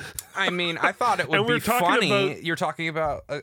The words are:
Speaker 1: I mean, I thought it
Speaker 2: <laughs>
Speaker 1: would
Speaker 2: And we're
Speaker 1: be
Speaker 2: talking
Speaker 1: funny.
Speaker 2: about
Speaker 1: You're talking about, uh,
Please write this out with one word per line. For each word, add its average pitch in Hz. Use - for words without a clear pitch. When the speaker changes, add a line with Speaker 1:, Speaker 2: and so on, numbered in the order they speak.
Speaker 1:
I 190
mean, 175
I 175
thought 208
it 147
Speaker 2:
<laughs> -
Speaker 1:
would 160
Speaker 2:
And 220
we're 240
Speaker 1:
be -
Speaker 2:
talking 202
Speaker 1:
funny. 196
Speaker 2:
about 104
Speaker 1:
You're 165
talking 160
about, 156
uh, 147